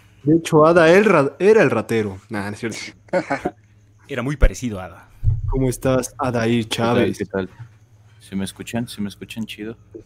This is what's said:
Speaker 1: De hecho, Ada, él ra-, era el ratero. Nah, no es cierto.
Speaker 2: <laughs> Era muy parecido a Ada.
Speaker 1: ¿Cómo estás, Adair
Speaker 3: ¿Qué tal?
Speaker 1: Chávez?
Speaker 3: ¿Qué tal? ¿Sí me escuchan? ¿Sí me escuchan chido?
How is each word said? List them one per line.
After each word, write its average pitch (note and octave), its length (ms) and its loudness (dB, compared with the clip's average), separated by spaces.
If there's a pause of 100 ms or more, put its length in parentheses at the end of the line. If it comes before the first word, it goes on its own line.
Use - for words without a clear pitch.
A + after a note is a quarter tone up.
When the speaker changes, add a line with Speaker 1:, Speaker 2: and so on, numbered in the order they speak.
(220)
Speaker 1:
De D3 160 2
hecho, E3 300 4
Ada, E3 240 6
él G3 140 6
ra-, D#3 340 2
era G#3 240 6
el C3+ 80 2
ratero. G#2+ 480 -2 (100)
Nah, G#2 200 -6
no G#2 40 -8
es G#2 60 -18
cierto. A2+ 180 -8 (340)
Speaker 2:
<laughs> - 440 -4 (520)
Era C3 140 -8
muy C#3 160 -4
parecido G#2 420 0
a F#2 60 -10
Ada. E2+ 240 -20 (380)
Speaker 1:
¿Cómo C3+ 220 0
estás, B2+ 500 -2
Adair A#2+ 480 -2
Speaker 3:
¿Qué - 100 -8
tal? A#2 180 0
Speaker 1:
Chávez? G#2 220 -2
Speaker 3:
¿Qué G2+ 80 -8
tal? F#2 240 -6 (680)
¿Sí - 160 -14
me F#2+ 100 -6
escuchan? A#2 420 -10
¿Sí - 140 -12
me G2+ 80 -6
escuchan G#2+ 360 -12
chido? G#2+ 320 -14 (280)